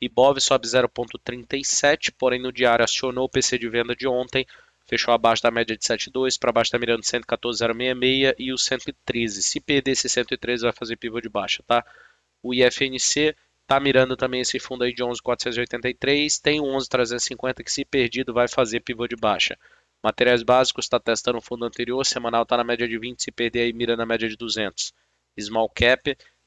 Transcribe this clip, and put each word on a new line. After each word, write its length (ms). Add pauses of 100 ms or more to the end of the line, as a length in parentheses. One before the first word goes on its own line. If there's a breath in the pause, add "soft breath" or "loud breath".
Ibov 400
sobe 260
zero 220
ponto 280
trinta 380
e 80
sete, 480
porém 300
no 100
diário 320
acionou 420
o 40
P 120
C 160
de 120
venda 260
de 120
ontem, 380 (400 soft breath)
fechou 280
abaixo 280
da 100
média 260
de 80
sete 260
dois, 260
pra 140
baixo 200
tá 80
mirando 240
cento 200
e 40
quatorze 320
zero 140
meia 220
meia 420
e 140
o 60
cento 320
e 40 (120)
treze. 360
Se 200
perder 300
esse 180
cento 240
e 40
treze, 260
vai 100
fazer 240
pivô 240
de 80
baixa, 360
tá? 200 (560 soft breath)
O 120
I 100
F 200
N 160
C 340 (320)
tá 140
mirando 380
também 240
esse 180
fundo 240
aí 100
de 80
onze 200
quatrocentos 360
e 40
oitenta 260
e 60
três, 460
tem 200
o 60
onze 240
trezentos 340
e 40
cinquenta 360
que 80
se 140
perdido 480
vai 160
fazer 320
pivô 260
de 80
baixa. 420 (460 soft breath)
Materiais 400
básicos, 460
tá 100
testando 380
o 40
fundo 220
anterior, 420
semanal 400
tá 120
na 60
média 240
de 100
vinte, 260
se 80
perder 300
aí 120
mira 220
na 100
média 220
de 80
duzentos. 580 (460)
Small 300
cap, 480 (300 soft breath)